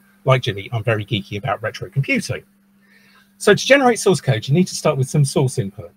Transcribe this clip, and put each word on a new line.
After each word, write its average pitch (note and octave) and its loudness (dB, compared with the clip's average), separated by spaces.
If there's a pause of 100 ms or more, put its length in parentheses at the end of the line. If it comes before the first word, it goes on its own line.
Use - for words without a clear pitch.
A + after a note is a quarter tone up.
(260)
like C3 2
Jimmy, G2 -8
I'm A2+ -6
very G#2+ -2
geeky G2+ -6
about G2+ -6
retro G2+ -10
computing. C#3+ -4 (960)
So G#3 6
to - -8
generate B3+ 4
source F#3 2
code, A2 0
you C3 0
need F3+ 4
to - -12
start D3+ 0
with C3+ -2
some D3+ 2
source C3+ 0
input. G2 -8